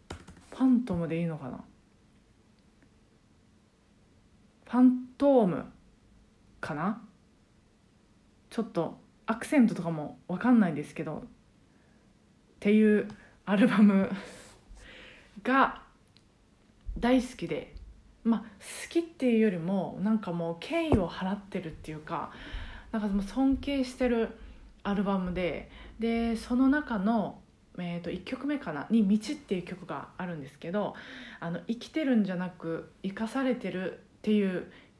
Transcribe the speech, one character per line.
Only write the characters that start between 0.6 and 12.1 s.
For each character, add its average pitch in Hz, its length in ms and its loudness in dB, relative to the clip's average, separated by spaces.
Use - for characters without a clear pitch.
ン 254 160 6
ト 185 140 -4
ム 170 120 -2
で 165 140 -2
い - 20 0
い 170 40 0
の 156 120 -4
か 131 100 -10
な？ - 160 -12
フ - 60 -20
ァ 240 100 2
ン 254 260 6
ト 269 280 6
ー - 20 4
ム 165 200 -2
か - 140 -8
な？ 180 260 -4
ち - 100 -4
ょ - 20 -2
っ - 80 -6
と - 280 -4
ア 226 100 -2
ク - 100 -10
セ 302 120 4
ン 233 80 8
ト - 80 0
と 185 80 -6
か 170 80 -2
も 151 280 -8
わ 185 100 -4
か 247 120 2
ん 233 100 8
な 180 80 4
い 160 40 -2
ん - 20 -4
で 143 80 -6
す - 120 -12
け 160 100 -6
ど、 156 120 -6
っ - 40 -10